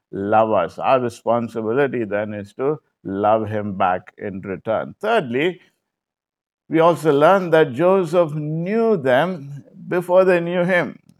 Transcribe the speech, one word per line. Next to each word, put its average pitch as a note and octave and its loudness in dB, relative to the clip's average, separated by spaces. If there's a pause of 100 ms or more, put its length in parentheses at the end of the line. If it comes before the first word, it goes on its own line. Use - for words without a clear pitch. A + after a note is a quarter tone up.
(140)
love G#2+ 2
us. E2+ 0
Our B2+ 2
responsibility A#2 -2
then G#2 -6
is G2+ -12
to C#3+ -4 (240)
love G#2 0
him G#2 -4
back F#2 -2
in G2 -10
return. F#2+ -6
Thirdly, E3 -2 (1080)
we D#3 0
also D#3+ 4
learn E3+ 4
that D#3 4
Joseph F3 0
knew F3 -2
them C#3+ -2 (240)
before F3+ 2
they F#3 4
knew F3 -2
him. F3 0 (220)